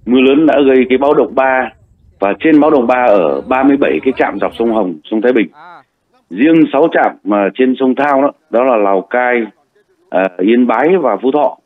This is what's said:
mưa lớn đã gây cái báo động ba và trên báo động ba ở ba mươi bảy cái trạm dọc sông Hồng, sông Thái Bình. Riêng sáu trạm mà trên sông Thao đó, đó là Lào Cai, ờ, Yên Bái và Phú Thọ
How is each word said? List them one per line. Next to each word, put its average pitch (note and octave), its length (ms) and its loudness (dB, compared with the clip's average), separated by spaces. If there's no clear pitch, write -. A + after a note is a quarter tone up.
mưa B2+ 140 2
lớn C#3 260 4
đã C3+ 80 2
gây C3 220 4
cái B2+ 100 0
báo C#3+ 160 0
động B2 200 0
ba C3 380 -2
và G2 200 -2
trên D#3 200 4
báo D3+ 100 2
động C3 160 2
ba B2 220 0
ở D#2 320 0
ba B2+ 220 -2
mươi C#3 140 2
bảy - 260 -2
cái C3 140 -2
trạm G2+ 240 -4
dọc F#2+ 180 -6
sông A#2 140 -2
Hồng, F#2+ 220 -4
sông A2 180 -4
Thái B2 100 0
Bình. B2 160 0
Riêng E3 420 2
sáu D3+ 200 2
trạm D3+ 320 -2
mà G2+ 300 -2
trên B2+ 260 0
sông C3 140 0
Thao C#3 280 0
đó, C#3+ 100 -2
đó A#2+ 140 0
là B2+ 120 0
Lào G2 240 0
Cai, B2 420 -2
ờ, F#2 140 -2
Yên A#2 280 2
Bái C3+ 340 2
và A#2 220 0
Phú C3 100 0
Thọ D3 340 0